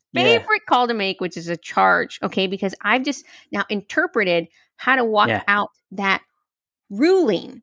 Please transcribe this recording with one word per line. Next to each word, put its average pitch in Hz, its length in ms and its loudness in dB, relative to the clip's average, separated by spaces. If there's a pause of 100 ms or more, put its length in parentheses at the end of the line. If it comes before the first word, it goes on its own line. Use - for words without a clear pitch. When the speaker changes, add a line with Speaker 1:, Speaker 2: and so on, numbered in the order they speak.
(120)
Speaker 1:
Yeah. - 120 0
Speaker 2:
favorite 440 420 2
call 247 220 2
to 233 60 -2
make, 190 260 -2
which 180 160 -6
is 170 120 -8
a 170 80 -4
charge, 185 640 2
okay? 190 240 -2
Because 190 360 -4
I've 233 200 0
just 277 220 -6 (260)
now 202 180 -4
interpreted 202 800 -2 (300)
how 262 200 0
to 247 80 0
walk 214 240 2
Speaker 1:
Yeah. 214 200 -2
Speaker 2:
out 202 220 0 (220)
that 196 300 -2 (680)
ruling, 277 720 0